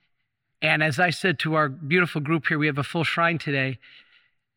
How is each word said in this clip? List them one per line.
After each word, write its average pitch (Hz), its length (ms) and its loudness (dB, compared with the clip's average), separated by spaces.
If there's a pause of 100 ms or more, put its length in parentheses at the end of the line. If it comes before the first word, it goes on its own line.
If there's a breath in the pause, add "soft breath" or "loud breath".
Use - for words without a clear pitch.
(600)
And 156 220 2
as 151 160 0
I 180 120 4
said 170 280 0
to 156 140 -2
our 156 160 2
beautiful 160 500 0
group 151 280 -2
here, 160 100 0
we 151 100 2
have 147 120 -2
a 139 40 -2
full 165 200 -4
shrine 170 340 0
today. 135 420 -4 (760 soft breath)